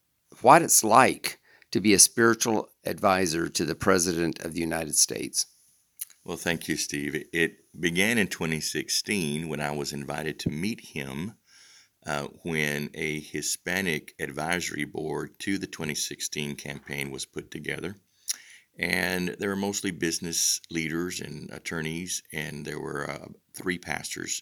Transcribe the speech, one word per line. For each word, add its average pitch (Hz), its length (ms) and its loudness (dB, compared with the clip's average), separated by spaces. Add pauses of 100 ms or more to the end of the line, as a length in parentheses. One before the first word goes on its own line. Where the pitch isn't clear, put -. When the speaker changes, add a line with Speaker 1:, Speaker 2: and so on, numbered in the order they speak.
(420)
Speaker 1:
what 147 180 12
it's - 240 4
like 110 560 4 (300)
to 107 100 2
be 101 140 6
a 90 40 8
spiritual 117 720 4 (160)
advisor 90 640 2
to - 160 -2
the 76 100 0
President 87 720 2
of 82 80 -8
the 80 80 -4
United 82 340 -4
States. - 520 0 (800)
Speaker 2:
Well, 87 120 -8
thank 82 320 -2
you, 78 80 0
Steve. 71 560 -4
It - 480 -2
began 90 360 2
in 95 120 4
twenty 80 320 -2
sixteen 78 880 -2
when 73 120 -4
I 73 120 -2
was 73 200 -4
invited 73 460 -6
to - 120 -2
meet 90 300 -4
him, 73 540 -8 (720)
uh, 73 220 -4 (160)
when 73 500 -2
a 76 240 -2
Hispanic 82 1000 -4
advisory 76 640 -4
board 76 560 -6
to 98 180 -2
the 95 80 -6
twenty 78 300 -6
sixteen - 580 -6
campaign 71 560 -8
was 67 140 -8
put - 260 -12
together. 76 460 -6 (800)
And 90 520 0 (100)
there 101 80 0
were 98 80 0
mostly 98 340 -2
business 82 720 0 (100)
leaders 82 500 -2
and - 300 -10
attorneys, 82 720 -6 (100)
and 76 320 -6
there 76 140 -6
were, 73 320 -4
uh, 73 160 -10 (260)
three 90 260 -2
pastors - 640 -6